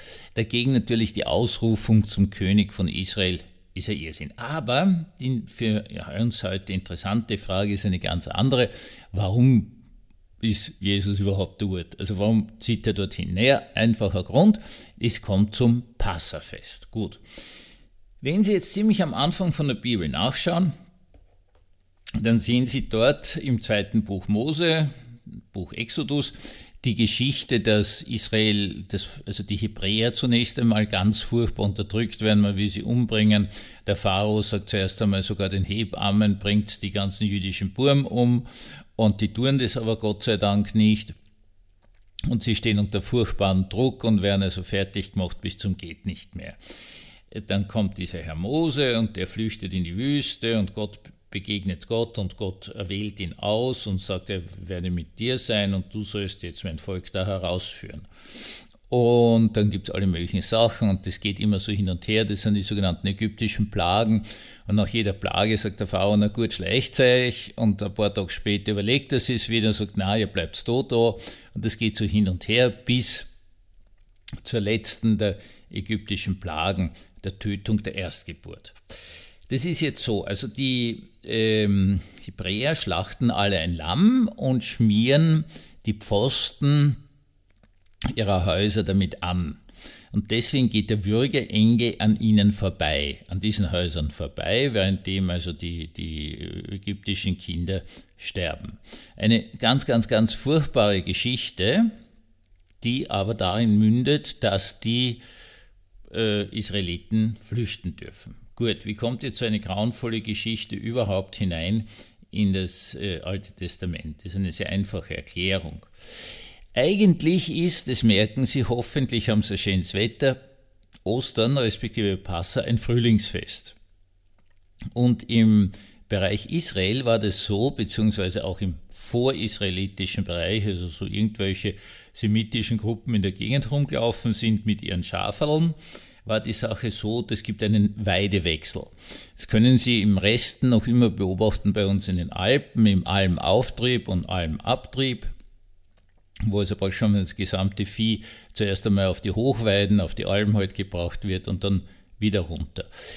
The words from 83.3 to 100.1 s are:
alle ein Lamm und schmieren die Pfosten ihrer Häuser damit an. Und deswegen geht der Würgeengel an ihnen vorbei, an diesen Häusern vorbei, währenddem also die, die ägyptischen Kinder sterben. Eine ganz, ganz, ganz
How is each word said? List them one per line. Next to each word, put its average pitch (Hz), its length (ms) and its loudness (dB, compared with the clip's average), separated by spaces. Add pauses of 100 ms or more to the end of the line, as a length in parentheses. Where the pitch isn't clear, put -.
alle 101 280 2
ein 85 160 -2
Lamm 170 540 4
und 131 360 -2
schmieren 139 800 4 (420)
die 107 80 0
Pfosten 139 1040 2 (1160)
ihrer 98 320 2
Häuser 98 380 0
damit 95 380 0
an. 87 360 -2 (540)
Und 104 180 -2
deswegen 120 400 2
geht 107 200 0
der 101 140 0
Würgeengel 113 920 2
an 107 200 4
ihnen 104 340 6
vorbei, 76 640 -2 (100)
an 95 120 -6
diesen 104 300 0
Häusern 82 400 -2
vorbei, 117 600 -2
währenddem 95 580 0
also 87 220 -4
die, 82 400 -8
die 78 460 -8 (320)
ägyptischen 98 680 -4
Kinder 87 440 -4 (340)
sterben. - 600 -8 (380)
Eine 113 280 2 (140)
ganz, 123 280 2
ganz, 117 220 2
ganz 110 240 2